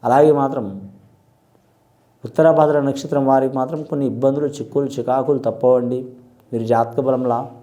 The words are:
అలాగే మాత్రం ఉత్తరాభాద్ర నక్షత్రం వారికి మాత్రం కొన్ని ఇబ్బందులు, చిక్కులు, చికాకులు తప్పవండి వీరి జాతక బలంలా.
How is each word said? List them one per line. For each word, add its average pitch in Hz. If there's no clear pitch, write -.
అలాగే 139
మాత్రం 135
ఉత్తరాభాద్ర 151
నక్షత్రం 139
వారికి 135
మాత్రం 147
కొన్ని 139
ఇబ్బందులు, 135
చిక్కులు, 143
చికాకులు 127
తప్పవండి 123
వీరి 113
జాతక 113
బలంలా. 127